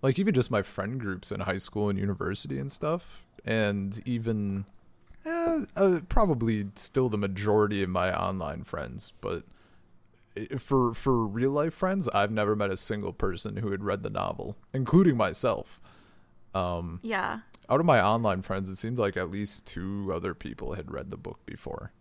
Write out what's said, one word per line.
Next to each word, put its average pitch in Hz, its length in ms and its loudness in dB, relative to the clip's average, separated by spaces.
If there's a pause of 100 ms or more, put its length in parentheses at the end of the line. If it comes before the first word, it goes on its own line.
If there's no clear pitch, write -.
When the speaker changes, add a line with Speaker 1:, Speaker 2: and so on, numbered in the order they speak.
Speaker 1:
like, 131 160 4
even 190 160 4
just 127 160 4
my 107 120 2
friend 110 380 -4
groups 98 320 -6
in - 80 -6
high 92 180 -2
school 104 300 0
and 98 100 0
university 98 600 -2
and 139 120 -6
stuff, - 540 -6 (200)
and 104 640 0
even, 110 600 -2 (580)
eh, 330 400 0 (120)
uh, 185 320 4
probably 117 680 4
still - 340 0
the 107 100 0
majority 101 640 2
of 92 60 0
my 92 260 2
online 87 500 -4
friends, - 580 -8
but 92 220 -4 (920)
i-, 110 220 -8
for, 123 340 2
for 117 340 2
real 117 260 0
life 151 200 0
friends, 190 360 0
I've 101 240 2
never 107 220 2
met 104 160 0
a 95 60 -2
single 101 380 -4
person 101 420 -2
who 107 140 -4
had 98 120 -4
read 98 200 -2
the - 80 -4
novel, - 480 -4 (160)
including 151 420 6
myself. 98 640 0 (760)
Um, 87 480 -2
Speaker 2:
Yeah. 208 380 -4 (280)
Speaker 1:
out 131 100 4
of 170 80 4
my 135 140 8
online 104 420 4
friends, 95 280 -4
it 95 60 -6
seemed 120 220 -4
like 101 180 2
at 92 140 -2
least 101 360 -6
two 95 480 -6
other 87 200 -4
people - 400 -8
had 78 160 -10
read - 200 -8
the - 60 -10
book - 300 -12
before. - 540 -12